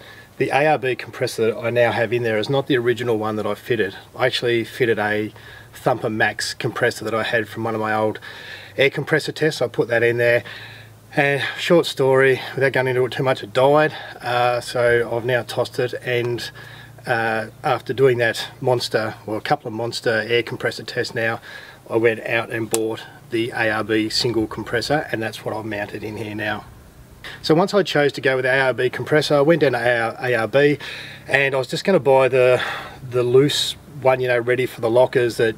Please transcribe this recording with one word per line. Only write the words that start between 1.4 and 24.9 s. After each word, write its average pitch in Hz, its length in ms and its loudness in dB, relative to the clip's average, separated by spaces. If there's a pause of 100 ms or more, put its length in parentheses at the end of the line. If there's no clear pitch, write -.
that - 60 -10
I 117 100 -4
now 120 220 4
have 110 200 0
in 120 120 0
there 110 160 0
is 107 100 -2
not 135 160 0
the 135 120 2
original 120 420 0
one 107 160 -4
that 104 100 -4
I 104 80 -2
fitted. 104 420 -2 (200)
I 120 100 0
actually 120 380 0
fitted 113 340 -2
a 107 340 -2 (440)
Thumper 123 340 -2
Max 107 460 -2
compressor 113 500 -2
that 107 80 -4
I 110 80 0
had 110 260 -2
from 113 180 -8
one 110 100 -4
of 110 60 -4
my 107 120 -2
old 107 260 0 (580)
air 135 120 4
compressor 147 420 -2
tests. 151 300 -2
I 120 60 2
put - 220 -2
that 117 120 2
in 117 160 4
there. 120 260 4 (760)
And 143 240 2 (160)
short 170 280 4
story, 135 560 4 (140)
without 127 180 0
going 131 140 2
into 127 180 2
it 117 80 -6
too 143 100 -2
much, 131 180 0
it 107 120 -12
died. 147 400 4 (260)
Uh, 123 400 0
so 120 560 2
I've 113 80 -2
now 117 200 0
tossed - 360 -4
it, 123 140 -2 (100)
and, 120 480 -4 (560)
uh, 113 380 0 (180)
after 131 300 -2
doing 127 240 4
that 117 280 0 (140)
monster, 120 560 -2 (100)
or 107 120 -6
a 101 40 -10
couple - 280 -2
of 110 40 -8
monster 110 540 -2
air 120 160 2
compressor 120 400 -6
tests - 320 -6
now, 113 240 -2 (500)
I 113 60 -2
went 113 300 2
out 117 240 -2
and 113 200 -4
bought 110 320 -2 (280)
the 117 220 -2
A 117 200 0
R 107 140 -2
B 110 240 0
single 110 360 0
compressor, 120 640 -4